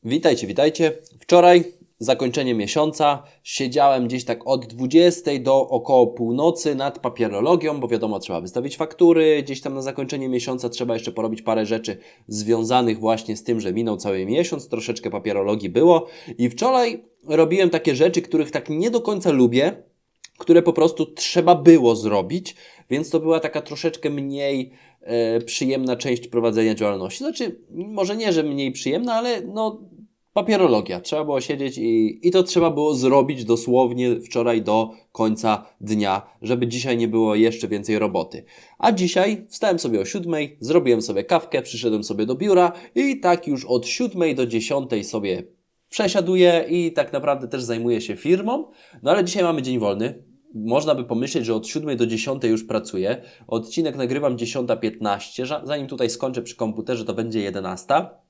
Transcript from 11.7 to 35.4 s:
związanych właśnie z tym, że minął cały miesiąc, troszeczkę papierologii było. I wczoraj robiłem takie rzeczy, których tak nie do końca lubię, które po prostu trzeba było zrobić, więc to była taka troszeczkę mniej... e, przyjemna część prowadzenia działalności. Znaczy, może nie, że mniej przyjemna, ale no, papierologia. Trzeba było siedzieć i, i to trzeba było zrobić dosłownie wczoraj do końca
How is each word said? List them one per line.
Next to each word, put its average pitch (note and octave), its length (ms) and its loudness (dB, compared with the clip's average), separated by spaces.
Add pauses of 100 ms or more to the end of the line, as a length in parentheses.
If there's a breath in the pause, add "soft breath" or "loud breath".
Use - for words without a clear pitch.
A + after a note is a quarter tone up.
związanych A2+ 720 0
właśnie A2 380 -2
z - 80 -14
tym, A2+ 160 -2
że F#2+ 120 -4
minął A2 240 -2
cały F#2+ 300 -4
miesiąc, D3 420 -2
troszeczkę A2+ 420 -6
papierologii G2+ 580 -2
było. E3 380 4 (320 loud breath)
I A#3+ 120 0
wczoraj B3 540 0 (240)
robiłem E3 420 4
takie D#3 260 0
rzeczy, F3 260 2
których D#3 280 -2
tak - 200 -6
nie F3+ 200 0
do A#3 100 0
końca G3+ 320 -2
lubię, C3 500 2 (560)
które E3+ 240 2
po E3+ 100 0
prostu D#3+ 340 0
trzeba F3 480 2
było C#3+ 420 8
zrobić, G#2+ 580 -2 (360 loud breath)
więc D3+ 200 -2
to D#3+ 100 2
była D#3+ 200 2
taka D#3 220 -6
troszeczkę D#3 480 -6
mniej... C#3 600 -4 (300 soft breath)
e, A#2 400 0
przyjemna C3 560 -2
część B2 320 -4
prowadzenia A2+ 460 2
działalności. G2+ 440 -4
Znaczy, B3+ 420 -6 (100)
może G3+ 460 -4
nie, G#3+ 160 -2
że D#3+ 100 2
mniej C#3 300 -2
przyjemna, A#3 420 -4
ale A3+ 260 -2
no, G#3+ 400 -6 (520)
papierologia. D3 680 2
Trzeba D3+ 240 -4
było C#3 160 0
siedzieć C3+ 380 -4
i, A2+ 500 0
i - 20 6
to F3+ 120 4
trzeba E3+ 280 2
było D3+ 240 0
zrobić C3 500 2
dosłownie A#2+ 760 2
wczoraj A#2 420 0
do A2 280 2 (220 loud breath)
końca A2 540 0 (140 loud breath)